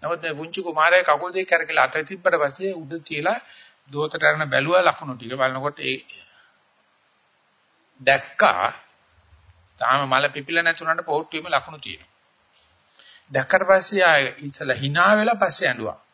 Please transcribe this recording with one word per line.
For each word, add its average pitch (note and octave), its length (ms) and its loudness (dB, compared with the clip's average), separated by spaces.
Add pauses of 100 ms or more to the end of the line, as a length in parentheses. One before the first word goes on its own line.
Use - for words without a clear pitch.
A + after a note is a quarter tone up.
නමුත් D#3+ 180 -4
මේ D#3+ 140 -6
පුංචි D#3+ 280 -8
කුමාරයා E3+ 440 4
කකුල් D#3 260 0
දෙක F#3 160 -4
කැරකලා D#3 360 2
අත C3 160 -2
තිබ්බට F3 380 -2
පස්සේ D3+ 340 -2
උඩ D#3+ 200 -12 (100)
තියලා D#3+ 360 -4 (520)
දෝතට D#3 320 -4
අරන D3+ 220 2
බැලුවා C#3+ 380 2
ලකුණු D3+ 320 0
ටික. A#2 180 -12
බලනකොට C3 480 -2
ඒ C3+ 180 -4 (2000)
දැක්කා C3+ 680 2 (1080)
තාම B2+ 280 0
මල C3+ 260 0
පිපිලා D3+ 340 -4
නැති E3+ 200 -2
උනට E3 220 -4
පොහොට්ටුවේම D#3 460 -6
ලකුණු D3+ 280 -4
තියෙනවා. F#2+ 320 -16 (1200)
දැක්කට C#3 340 0
පස්සේ F#3+ 400 4
ආය D3+ 200 6 (160)
ඉස්සලා C#3+ 360 -6
hina C#3+ 280 0 (100)
වෙලා G#3+ 220 2
පස්සේ F#3 320 0
ඇඬුවා. A2 300 -6 (160)